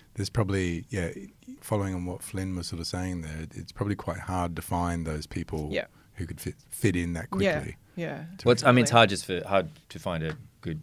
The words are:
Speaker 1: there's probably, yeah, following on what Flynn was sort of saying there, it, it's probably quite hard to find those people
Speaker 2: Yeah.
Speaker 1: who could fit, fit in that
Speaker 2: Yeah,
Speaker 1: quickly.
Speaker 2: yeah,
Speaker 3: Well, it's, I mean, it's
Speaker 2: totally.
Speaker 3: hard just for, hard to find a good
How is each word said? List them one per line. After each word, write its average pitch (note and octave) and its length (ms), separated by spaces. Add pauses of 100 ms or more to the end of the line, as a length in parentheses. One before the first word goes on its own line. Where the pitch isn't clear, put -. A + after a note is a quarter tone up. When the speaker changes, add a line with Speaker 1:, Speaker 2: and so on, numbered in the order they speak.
(140)
Speaker 1:
there's G2 160
probably, F#2 580
yeah, F2 220 (500)
following G2 340
on F2+ 120
what F2 160
Flynn F#2+ 340
was E2+ 100
sort E2+ 140
of D#2+ 60
saying F2+ 340
there, D#2 220
it, D#2+ 120
it's F2 160
probably G2+ 260
quite F2 240
hard F2 360
to F2 60
find F2 440
those D#2 200
people D#2+ 460
Speaker 2:
Yeah. - 120 (300)
Speaker 1:
who F#2 120
could D#2+ 140
fit, - 140 (160)
fit F#2+ 260
in F2 160
that E2 140 (120)
Speaker 2:
Yeah, F#3+ 200
Speaker 1:
quickly. - 180 (200)
Speaker 2:
yeah, D#3+ 280 (220)
Speaker 3:
Well, B2 60
it's, A#2 120
I B2+ 80
mean, B2 120
it's - 60
Speaker 2:
totally. A#2 100
Speaker 3:
hard G#2+ 100
just G2 160
for, F2+ 200
hard F#2+ 220 (220)
to - 80
find E2 260
a D#2 100 (280)
good D#2 200